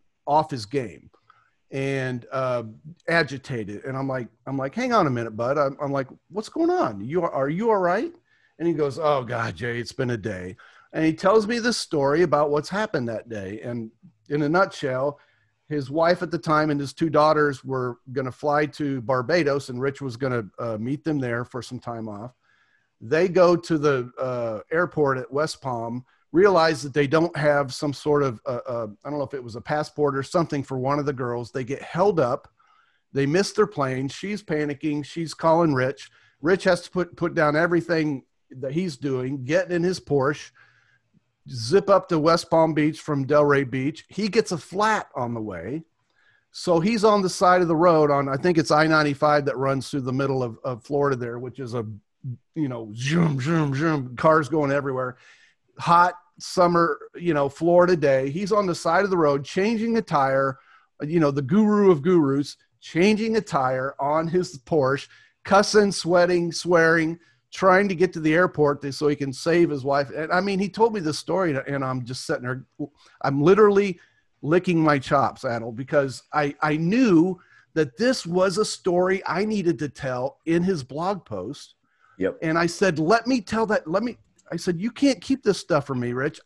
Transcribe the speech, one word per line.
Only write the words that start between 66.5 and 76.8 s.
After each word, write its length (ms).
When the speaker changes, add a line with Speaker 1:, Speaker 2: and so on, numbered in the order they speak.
Speaker 1:
swearing, 680
trying 360
to 60
get 180
to 80
the 140
airport 480
to, 100
so 140
he 100
can 160
save 380
his 140
wife. 260
And, 220
I 80
mean, 180
he 100
told 240
me 80
this 180
story, 380
and, 120
and 160
I'm 200
just 220
sitting 160
there, 240
I'm 180
literally 600
licking 380
my 180
chops, 460
Adel, 280
because 600
I, 280
I 160
knew 640